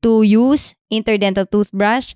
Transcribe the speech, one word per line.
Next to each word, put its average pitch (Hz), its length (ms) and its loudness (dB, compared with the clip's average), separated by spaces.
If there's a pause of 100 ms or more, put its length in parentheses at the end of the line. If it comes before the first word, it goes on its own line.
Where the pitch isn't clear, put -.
to 220 160 2
use 233 560 2 (160)
interdental 202 560 -2
toothbrush 208 680 -2